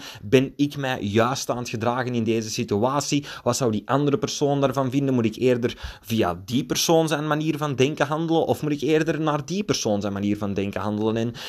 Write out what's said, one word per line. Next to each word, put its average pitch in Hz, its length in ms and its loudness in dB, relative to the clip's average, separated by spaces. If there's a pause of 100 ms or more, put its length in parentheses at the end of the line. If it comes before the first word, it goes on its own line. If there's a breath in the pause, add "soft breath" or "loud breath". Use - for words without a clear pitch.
(220 loud breath)
Ben 131 340 4
ik 143 220 -2
mij 131 240 -4
juist 110 480 2
aan 123 80 -2
het 123 120 -6
gedragen 120 460 -2
in 117 80 2
deze 113 260 0
situatie? 131 760 0 (180 loud breath)
Wat 120 140 0
zou 120 140 2
die 104 140 0
andere 139 320 2
persoon 143 440 0
daarvan 131 300 0
vinden? 135 220 0
Moet 120 120 4
ik 104 100 -2
eerder 120 640 0
via 92 440 -2
die 131 200 -2
persoon 160 420 2
zijn 151 200 -2
manier 156 300 0
van 143 180 -2
denken 143 320 2
handelen? 160 380 2
Of - 160 0
moet 151 100 0
ik 147 100 -2
eerder 156 400 2
naar 147 240 0
die 190 180 -4
persoon 104 380 0
zijn 101 120 -4
manier 101 240 0
van 101 160 -4
denken 98 280 -2
handelen?" 107 360 0
En 117 160 -2 (160 loud breath)